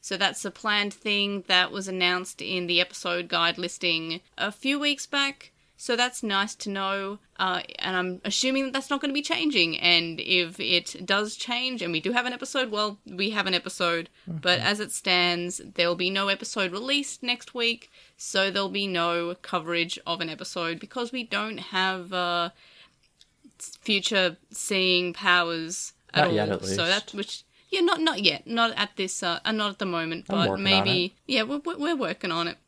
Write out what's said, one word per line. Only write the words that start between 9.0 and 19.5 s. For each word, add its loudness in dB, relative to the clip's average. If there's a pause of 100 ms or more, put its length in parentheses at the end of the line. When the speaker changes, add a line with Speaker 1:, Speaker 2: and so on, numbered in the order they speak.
Speaker 1:
be 0
changing. 2
And 4
if 0
it -2
does 0
change -4
and -2
we 0
do 0
have 2
an -4
episode, -2
well, -2
we -2
have 0
an 2
episode. -2 (180)
But 0
Speaker 2:
Mm-hmm. 0
Speaker 1:
as 0
it -6
stands, 2 (140)
there'll 4
be 0
no 0
episode -2
released -2
next -6
week, -2 (280)
so 0
there'll 0
be -2
no 0
coverage -2